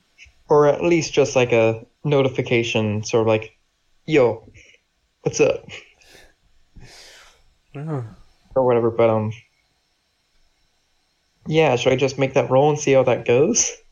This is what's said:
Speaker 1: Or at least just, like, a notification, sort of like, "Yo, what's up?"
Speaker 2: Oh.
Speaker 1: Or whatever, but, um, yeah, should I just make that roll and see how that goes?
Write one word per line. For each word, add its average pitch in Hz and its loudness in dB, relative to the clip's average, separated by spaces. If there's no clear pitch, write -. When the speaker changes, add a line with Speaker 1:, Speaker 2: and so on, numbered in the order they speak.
Speaker 1:
Or 147 4
at - 0
least 170 0
just, - 2
like, 127 0
a 113 0
notification, 120 -2
sort 117 0
of 110 -2
like, 110 -2
"Yo, 127 0
what's - -4
up?" - 0
Speaker 2:
Oh. 143 -8
Speaker 1:
Or 131 0
whatever, 120 2
but, 113 2
um, 110 -2
yeah, 151 2
should 131 0
I - 2
just 131 -2
make 135 -2
that 123 0
roll 135 4
and 147 0
see 139 -2
how 131 4
that 117 -2
goes? 151 0